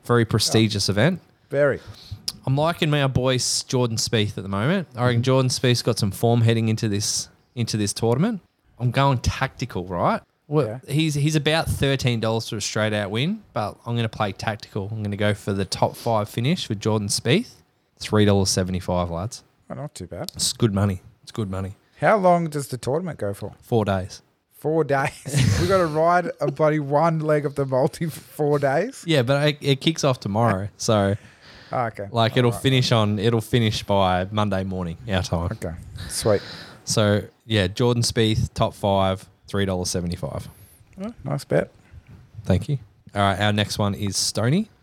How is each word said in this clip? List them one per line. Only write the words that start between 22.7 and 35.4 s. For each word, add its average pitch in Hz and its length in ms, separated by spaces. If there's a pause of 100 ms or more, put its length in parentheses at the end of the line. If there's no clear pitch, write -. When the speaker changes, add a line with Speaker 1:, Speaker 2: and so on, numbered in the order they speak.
Speaker 2:
tournament 160 400
go 104 160
for? - 260
Speaker 1:
Four 113 240
days. 95 380 (300)
Speaker 2:
Four 156 320
days. 135 720
<laughs> - 40
We 175 60
gotta 185 180
ride 165 460 (100)
a 147 100
bloody 151 280
one 151 400
leg 151 260
of 143 100
the 139 120
multi 135 400
for - 120
four 147 400
days? 147 460
Speaker 1:
Yeah, 156 180
but 139 260
it, 143 120
it 139 200
kicks 160 220
off 131 160
tomorrow, 101 580
so 101 380 (560)
Speaker 2:
Oh, 123 140
okay. 104 260
Speaker 1:
like, 113 260
it'll 120 120
Speaker 2:
All 113 60
right. - 80
Speaker 1:
finish 131 280
on, 107 280
it'll 117 220
finish 113 420
by 95 480
Monday 101 320
morning, 92 340 (100)
our 95 140
time. 87 300